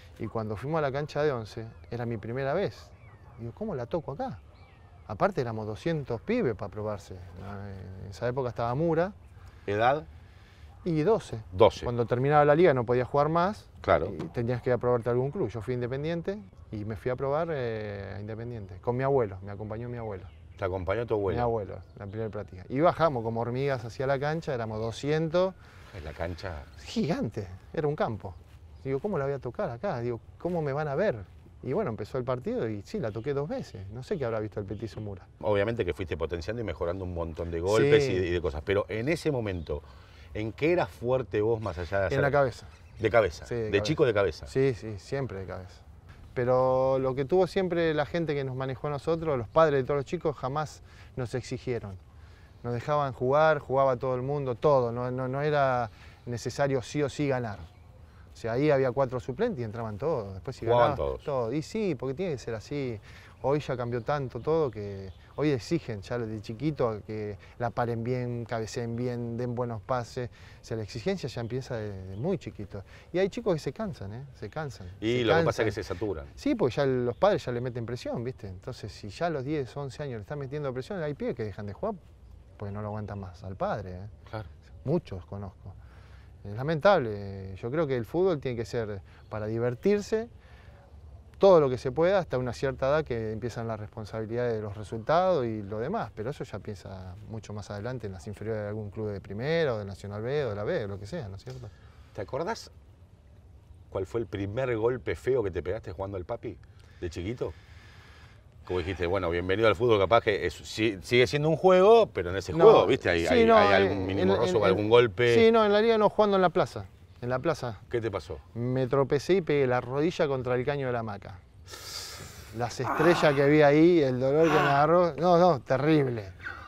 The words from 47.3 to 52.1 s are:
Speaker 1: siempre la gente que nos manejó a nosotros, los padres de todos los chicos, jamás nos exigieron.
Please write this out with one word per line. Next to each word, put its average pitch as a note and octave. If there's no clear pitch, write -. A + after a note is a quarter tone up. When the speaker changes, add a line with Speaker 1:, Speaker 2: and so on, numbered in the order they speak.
Speaker 1:
siempre E3+
la D3+
gente D#3+
que C#3
nos C3
manejó C3
a D3
nosotros, D#3+
los A2+
padres D#3
de B2+
todos C#3+
los C3+
chicos, D#3+
jamás C#3+
nos B2
exigieron. A#2